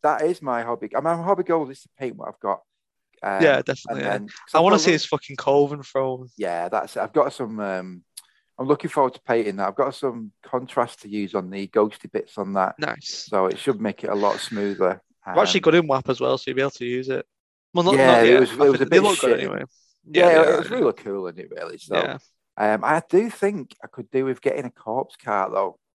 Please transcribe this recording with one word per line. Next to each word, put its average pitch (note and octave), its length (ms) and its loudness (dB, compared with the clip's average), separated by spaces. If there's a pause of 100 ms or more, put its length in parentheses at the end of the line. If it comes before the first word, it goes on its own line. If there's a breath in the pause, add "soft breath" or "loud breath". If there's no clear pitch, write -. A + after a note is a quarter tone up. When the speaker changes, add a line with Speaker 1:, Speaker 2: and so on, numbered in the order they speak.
Speaker 1:
that D3+ 200 2
is E3+ 180 -2
my B2 220 -2
hobby. A#2 300 -6
I C3+ 60 0
mean, C#3+ 60 -6
my E3+ 180 -2
hobby F#3 200 0
goal D#3+ 260 -2
is C3+ 140 -18
to - 140 -20
paint B2 200 -8
what - 100 -12
I've - 140 -16
got. G2 200 -4 (640)
Um, G2 180 -2
Speaker 2:
Yeah, C#3 200 4
definitely, C3+ 400 -8
Speaker 1:
and - 0 -
Speaker 2:
yeah. C3+ 100 -4
Speaker 1:
then, G#2 160 -6
'cause - 80 -20 (180 loud breath)
Speaker 2:
I D#3 40 4
Speaker 1:
I've E3 80 6
Speaker 2:
wanna G3+ 80 8
Speaker 1:
got F#3 80 4
Speaker 2:
see F#3 100 2
Speaker 1:
lo- - 20 4
Speaker 2:
his D3+ 120 0
fucking C#3+ 320 -6
Coven C#3+ 460 2
Throne. B2+ 440 -4 (100)
Speaker 1:
Yeah, F2 300 -4
that's G#2 300 -6
it. - 20 -6
I've F#2+ 140 -6
got C#3+ 180 2
some, A2 300 -8
um, F#2 420 -8 (560 loud breath)
I'm C3 80 -6
looking D3 220 0
forward C3 260 0
to - 60 -20
painting G#2+ 340 -2
that. G2 140 -2
I've F#2+ 60 -8
got C3+ 200 -2
some A#2 360 -8 (120)
contrast B2+ 580 -4
to G#2 80 -18
use G2+ 240 -6
on F#2 160 -4
the G2 200 -10
ghosty - 420 0
bits - 260 -8
on G2 160 -6
that. F#2+ 240 -2
Speaker 2:
Nice. - 500 -10
Speaker 1:
So F#2+ 200 0
it F#2+ 100 -2
should A2+ 240 -2
make G#2 220 -6
it A2+ 80 -6
a G#2 40 0
lot G2+ 240 0
smoother. F#2+ 600 -2 (240)
Speaker 2:
I've F#2+ 140 -2
actually F#3+ 220 2
Speaker 1:
Um, - 20 -14
Speaker 2:
got D#3+ 120 4
in E3+ 120 2
wap C3 220 -2
as C3 120 -2
well, C3 160 0
so - 140 -10
you'll B2+ 60 -4
be C3+ 40 0
able C#3 100 -2
to - 140 -12
use B2+ 240 -6
it. C3 160 -4 (480)
Well, F3 120 0
not, F3+ 100 4
Speaker 1:
Yeah, C3+ 120 6
Speaker 2:
not A#2+ 180 8
Speaker 1:
it A#2 40 6
Speaker 2:
yet. B2+ 120 8
Speaker 1:
was, B2 80 4
Speaker 2:
I - 40 -10
Speaker 1:
it B2 60 -10
was C#3+ 80 6
Speaker 2:
think C3+ 80 6
Speaker 1:
a C3 100 0
Speaker 2:
they E3+ 120 4
Speaker 1:
bit F#3+ 60 6
Speaker 2:
look G3+ 160 2
good B2 120 0
Speaker 1:
shit. - 80 2
Speaker 2:
anyway. - 240 -6 (420)
Speaker 1:
Yeah, D#3 160 2
Speaker 2:
Yeah, F3 60 8
they E3+ 60 8
Speaker 1:
it D#3+ 200 8
Speaker 2:
are, D#3 60 2
Speaker 1:
was - 100 -6
Speaker 2:
yeah. A#3 60 -6
Speaker 1:
really E3 180 2
cool, G2 340 -8
and E2+ 120 -12
it E2+ 100 -16
really, E2+ 300 -12
so. - 160 -8
Speaker 2:
Yeah. - 220 -2 (400)
Speaker 1:
Um, G#2+ 260 0
I D#3 260 0
do G#3+ 220 2
think G3 520 -4
I - 40 -18
could - 240 -16
do C3 140 -2
with B2+ 160 -6
getting C3+ 240 -2
a A#2+ 60 -8
corpse - 440 -8
cart, G2 360 -2
though. F#2+ 280 -2 (160)